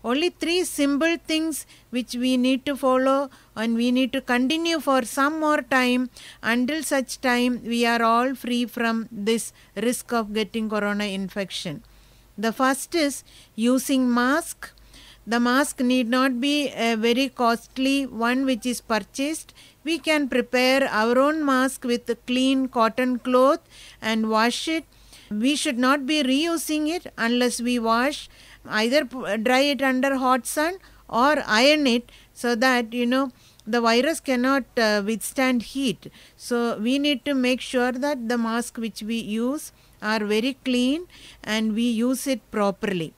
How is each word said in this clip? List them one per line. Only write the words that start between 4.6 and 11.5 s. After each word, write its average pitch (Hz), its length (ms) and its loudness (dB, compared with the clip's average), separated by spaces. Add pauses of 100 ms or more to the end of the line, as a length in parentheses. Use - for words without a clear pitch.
for 262 240 2
some 285 360 -2
more 302 220 2
time 247 480 2 (320)
until 247 400 0
such 269 400 -4
time 247 420 0
we 233 220 0
are 233 160 2
all 233 320 2
free 240 320 -2
from 226 460 -2
this 220 420 -2 (220)
risk 226 360 -2
of 214 220 -2
getting 220 340 -4
corona 208 380 -2
infection. 190 760 -6 (540)